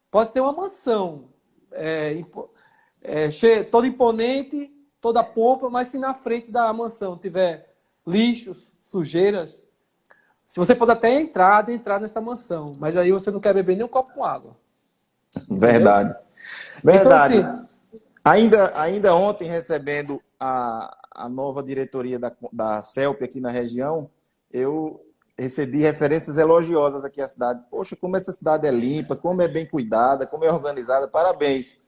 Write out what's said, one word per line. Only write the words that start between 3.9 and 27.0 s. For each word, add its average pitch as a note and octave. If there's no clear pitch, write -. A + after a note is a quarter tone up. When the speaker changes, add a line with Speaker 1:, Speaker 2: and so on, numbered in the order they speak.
Speaker 1:
toda A#3
pompa, B3
mas B3
se C#4
na C4
frente A#3
da A3+
mansão A3+
tiver F3
lixos, A3
sujeiras, F3+
se -
você F3+
pode A#3
até A#3
entrar, G3+
adentrar G#3+
nessa G#3+
mansão, F3
mas D#3
aí F3+
você F#3+
não G3+
quer G#3
beber F#3
nem A3
um A#3
copo B3+
com C#4
água. C3
Speaker 2:
Verdade. G#2
Speaker 1:
Entendeu? -
Speaker 2:
Verdade. F#3+
Speaker 1:
Então, F3+
assim -
Speaker 2:
Ainda, G3+
ainda F#3+
ontem, G3
recebendo D3
a, B2
a A#2+
nova C3+
diretoria C3
da, A#2+
da A2
celp C#3
aqui B2+
na B2+
região, B2
eu D3+
recebi B2+
referências D3+
elogiosas D#3